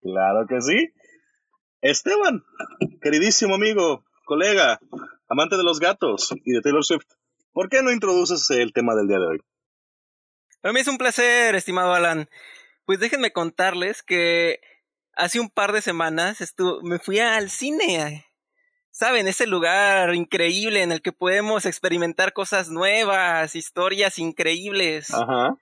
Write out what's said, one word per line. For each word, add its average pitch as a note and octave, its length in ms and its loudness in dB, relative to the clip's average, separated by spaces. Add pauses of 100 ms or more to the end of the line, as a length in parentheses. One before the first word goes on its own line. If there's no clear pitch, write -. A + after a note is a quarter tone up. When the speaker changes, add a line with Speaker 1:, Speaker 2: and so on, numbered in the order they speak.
Speaker 1:
Claro F#2+ 460 0
que B2+ 120 -2
sí. G3 320 0 (880)
Esteban, F4 640 0 (560)
queridísimo G3 540 2
amigo, G3 500 0 (220)
colega, D#3+ 520 2 (500)
amante E3 280 0
de F#3 80 0
los E3 160 0
gatos E3 540 -2 (100)
y B2+ 80 -2
de A#2+ 80 2
Taylor C#3+ 240 2
Swift, D#3+ 220 -2 (460)
¿por C#4+ 180 -4
qué C4+ 120 4
no C4 80 2
introduces F3+ 600 0
el A#2+ 240 0
tema A#2+ 200 0
del G#2 140 0
día G2 100 2
de F2+ 80 0
hoy? D#2+ 140 -4 (1200)
Speaker 2:
Para G#3 140 -2
mí B3+ 60 4
es C4 80 0
un C4+ 100 -4
placer, A#3+ 560 2
estimado F3+ 400 0
Alan. E3 340 2 (560)
Pues F#3+ 160 0
déjenme A#3 320 -2
contarles F3+ 680 -2
que E3+ 580 0 (540)
hace F3+ 260 -2
un A3+ 80 -4
par G3+ 240 -2
de G#3+ 80 0
semanas E3+ 600 -2
estu-, F3+ 400 -4
me F3 160 -4
fui G3 200 -4
al A3 320 0
cine. F3 720 -4 (680)
¿Saben? A3+ 380 0
Ese A#3 180 0
lugar F#3 680 2
increíble F#3 680 0
en F3 80 0
el D#3+ 120 -4
que F3+ 100 -6
podemos G3+ 540 0
experimentar F3 680 -2
cosas F#3 380 -4
nuevas, F#3 840 0
historias F#3+ 640 -2
increíbles. E3+ 960 -2
Speaker 1:
Ajá. B2 500 0